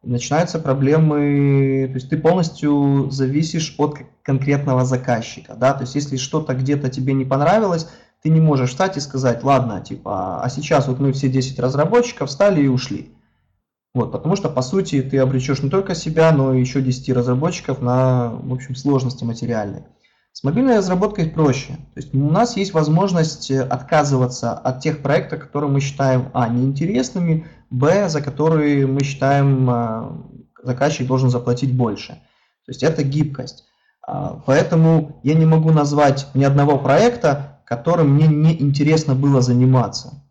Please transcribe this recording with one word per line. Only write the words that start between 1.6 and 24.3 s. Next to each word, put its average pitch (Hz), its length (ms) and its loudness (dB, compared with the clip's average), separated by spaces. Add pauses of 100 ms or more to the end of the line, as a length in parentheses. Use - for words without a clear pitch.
то 131 60 -8
есть 127 140 -8
ты 156 80 -2
полностью 147 920 2
зависишь 139 680 -2
от 147 200 -2
к-, - 80 -18 (160)
конкретного 139 600 0
заказчика, 123 720 -4
да, 127 180 2
то 139 80 -6
есть 127 140 -6
если 139 200 -4
что-то 156 380 -4
где-то 139 340 -2
тебе 131 260 -2
не 135 100 0
понравилось, 165 640 0 (340)
ты 156 80 0
не 160 100 6
можешь 135 300 2
встать 190 260 -2
и 139 40 -4
сказать: 127 420 -2
"Ладно, 120 380 2
типа, 92 600 -8
а 123 100 -4
сейчас 143 360 0
вот 131 140 -4
мы 139 100 2
все 131 180 -2
десять 127 300 -2
разработчиков 156 680 0
встали 180 340 2
и 139 60 4
ушли". - 420 -4 (840)
Вот, - 200 -2
потому 170 240 -2
что, 202 120 -4
по 127 140 -2
сути, 170 400 -2
ты 135 160 -2
обречешь 131 440 0
не 143 80 -2
только 196 260 -2
себя, 160 340 2
но 135 240 2
и 127 60 2
еще 127 200 0
десяти 127 320 -2
разработчиков 127 680 -2
на, 123 480 2
в 123 220 -8
общем, 127 240 -8
сложности 123 480 -2
материальные. 110 600 -6 (480)
С - 120 -16
мобильной 226 340 2
разработкой 185 500 0
проще. 151 440 0 (220)
То - 60 -14
есть - 140 -10
у 143 160 2
нас 220 260 2
есть 196 160 -4
возможность, 160 760 0
э, 135 100 0
отказываться 127 920 0